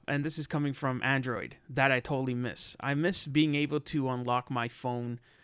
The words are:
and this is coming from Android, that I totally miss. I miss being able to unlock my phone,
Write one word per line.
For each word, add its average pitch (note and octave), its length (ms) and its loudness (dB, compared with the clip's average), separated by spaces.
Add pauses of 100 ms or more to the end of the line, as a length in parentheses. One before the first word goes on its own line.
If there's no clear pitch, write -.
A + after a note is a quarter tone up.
and C#3+ 180 0
this D#3 140 -2
is D3 80 -4
coming D3 260 0
from C3 300 -2
Android, B2 540 0 (120)
that C3+ 220 2
I B2+ 80 2
totally C3 340 -2
miss. B2 460 -2
I C#3 160 0
miss E3+ 320 2
being D3+ 260 4
able D3 280 0
to C#3 280 0
unlock B2 400 0
my A#2+ 180 0
phone, A#2+ 520 -4 (240)